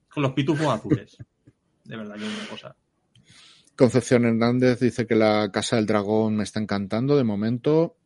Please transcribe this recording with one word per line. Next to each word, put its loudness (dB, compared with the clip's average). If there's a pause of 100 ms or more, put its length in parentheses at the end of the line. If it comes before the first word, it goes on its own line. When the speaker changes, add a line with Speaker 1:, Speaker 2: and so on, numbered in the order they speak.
Speaker 1:
Con -4
los 0
pitufos 0
azules. -2 (680)
De -14
verdad -12
que -12
es -8
una -12
cosa. -16 (1000)
Speaker 2:
Concepción 4
Hernández 2
dice 0
que 0
La 2
Casa -2
del 2
Dragón 0
me -2
está -8
encantando -2
de 2
momento. -2